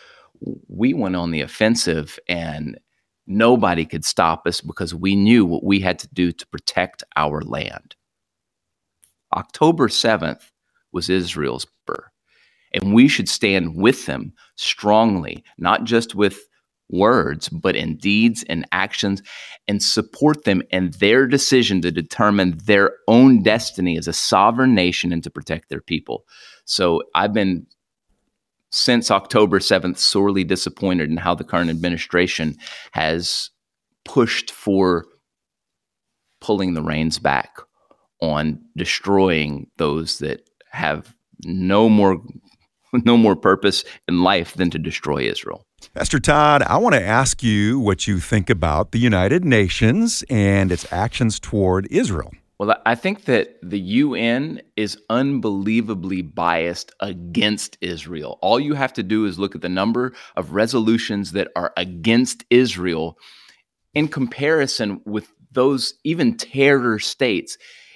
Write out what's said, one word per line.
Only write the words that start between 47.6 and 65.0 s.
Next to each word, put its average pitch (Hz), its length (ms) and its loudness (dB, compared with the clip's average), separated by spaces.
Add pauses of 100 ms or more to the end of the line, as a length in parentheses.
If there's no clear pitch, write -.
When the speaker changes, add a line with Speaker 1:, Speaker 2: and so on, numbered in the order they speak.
Speaker 2:
what 101 280 -2
you 98 120 0
think 92 300 0
about 80 440 -2
the 113 60 -2
United 117 460 2
Nations 123 840 2
and 98 420 2
its - 180 -6
actions 110 480 -2
toward 98 520 0
Israel. 131 420 -2 (260)
Speaker 1:
Well, 104 160 0 (120)
I 117 80 2
think 190 320 -6
that 113 360 0
the 90 160 -6
U 117 360 0
N 120 480 -4 (140)
is 107 220 -4 (120)
unbelievably 107 1120 -2
biased 85 800 -4
against 98 840 -4
Israel. 80 580 -10
All 110 180 2
you 147 140 -2
have 135 220 -4
to 113 80 -4
do 107 240 0
is 87 120 -6
look 98 160 -4
at 82 60 -14
the 90 80 -6
number 113 460 -2 (220)
of 76 160 -6
resolutions 110 800 0
that 95 220 -4
are 87 220 -4
against 92 720 0
Israel 90 720 0 (720)
in 147 160 0
comparison 135 960 -2